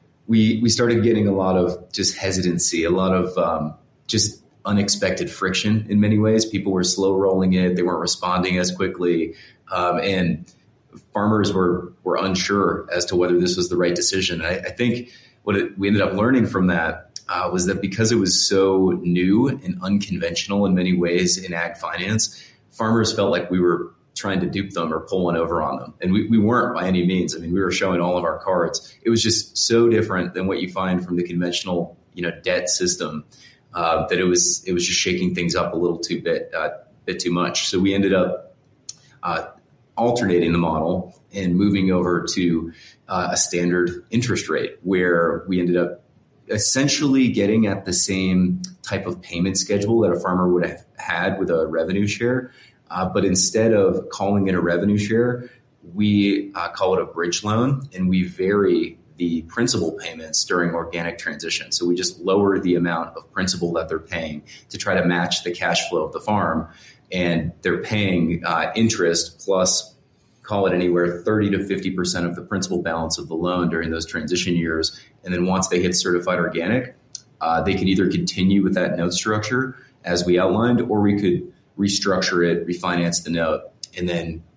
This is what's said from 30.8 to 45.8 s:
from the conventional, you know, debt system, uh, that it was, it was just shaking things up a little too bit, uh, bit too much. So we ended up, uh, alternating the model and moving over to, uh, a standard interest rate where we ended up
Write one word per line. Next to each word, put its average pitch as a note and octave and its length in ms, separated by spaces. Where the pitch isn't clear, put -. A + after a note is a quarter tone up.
from F2 120
the F2 60
conventional, F2 760
you F2 80
know, E2+ 100
debt F2+ 280
system, D#2 560
uh, E2+ 320
that F2+ 120
it F#2 60
was, F2+ 400
it F#2 80
was F2 140
just - 120
shaking F2+ 360
things F2 200
up F2 200
a - 20
little E2+ 220
too F2+ 240
bit, E2 340
uh, D#2 140
bit - 160
too F2 100
much. F2 380
So F#2+ 100
we G2 140
ended G2 220
up, F2+ 420
uh, E2 260
alternating F2+ 540
the F2 60
model D#2+ 560
and F#2 200
moving F#2+ 360
over F2 340
to, E2 480
uh, F2+ 240
a F#2 40
standard F2 760
interest A2+ 380
rate C#2 320
where F2 640
we F#2 140
ended F2 160
up E2+ 260